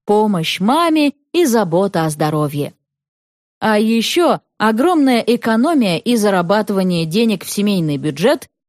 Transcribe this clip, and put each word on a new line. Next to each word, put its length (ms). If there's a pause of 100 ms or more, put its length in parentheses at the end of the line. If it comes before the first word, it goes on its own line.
помощь 540
маме 540 (200)
и 120
забота 600
о 60
здоровье. 640 (840)
А 200
еще 600 (200)
огромная 600
экономия 760
и 180
зарабатывание 920
денег 380
в 60
семейный 480
бюджет, 500 (220)